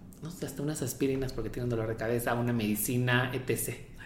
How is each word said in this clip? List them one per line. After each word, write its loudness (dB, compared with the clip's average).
no -8
sé, -8
hasta -6
unas -2
aspirinas 0
porque -4
tiene -4
un 0
dolor 2
de 0
cabeza, 0
una 2
medicina, 2
etcétera? -2